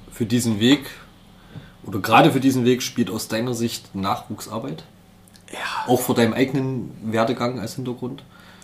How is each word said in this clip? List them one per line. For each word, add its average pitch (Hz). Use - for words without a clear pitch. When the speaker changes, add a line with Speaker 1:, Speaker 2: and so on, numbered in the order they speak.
Speaker 1:
für -
diesen 110
Weg 135
oder 98
gerade 131
für 131
diesen 127
Weg 123
spielt -
aus -
deiner 120
Sicht 117
Nachwuchsarbeit? 110
Speaker 2:
Ja. -
Speaker 1:
Auch 123
vor -
deinem 113
eigenen 131
Werdegang 113
als 113
Hintergrund? 127